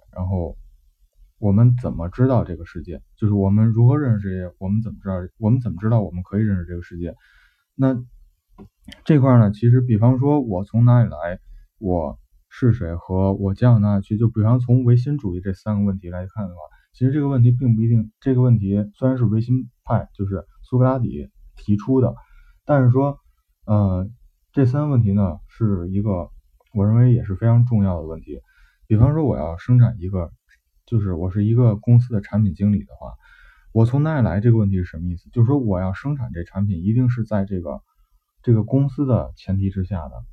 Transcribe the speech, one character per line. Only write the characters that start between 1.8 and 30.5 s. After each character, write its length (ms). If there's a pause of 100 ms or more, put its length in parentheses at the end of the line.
怎 120
么 160
知 180
道 160
这 120
个 120
世 160
界， 180 (140)
就 120
是 60
我 160
们 200
如 180
何 100
认 220
识 0
世 160
界， 240
我 100
们 140
怎 80
么 100
知 80
道， 60 (240)
我 100
们 100
怎 120
么 100
知 80
道 140
我 80
们 100
可 180
以 40
认 140
识 80
这 100
个 80
世 160
界。 160 (580)
那 260 (1040)
这 160
块 120
儿 80
呢， 120
其 200
实 100
比 160
方 220
说 220
我 220
从 220
哪 160
里 80
来， 300 (400)
我 400 (300)
是 220
谁 240
和 380
我 220
将 180
要 60
哪 160
里 80
去， 120
就 120
比 160
方 160
从 240
唯 120
心 220
主 180
义 60
这 120
三 260
个 60
问 120
题 120
来 180
看 200
的 60
话， 80 (320)
其 120
实 60
这 80
个 100
问 120
题 100
并 240
不 60
一 60
定， 320
这 160
个 60
问 180
题 340
虽 140
然 100
是 60
唯 180
心 300 (140)
派， 280
就 140
是 180 (160)
苏 160
格 60
拉 160
底 320 (240)
提 220
出 240
的， 120 (520)
但 180
是 80
说， 260 (480)
呃， 440 (420)
这 140
三 160
个 80
问 120
题 120
呢， 340
是 420
一 120
个 280 (440)
我 120
认 100
为 180
也 100
是 120
非 120
常 180
重 180
要 120
的 100
问 140
题。 220 (460)
比 100
方 160
说 100
我 140
要 200
生 220
产 200
一 100
个， 240 (520)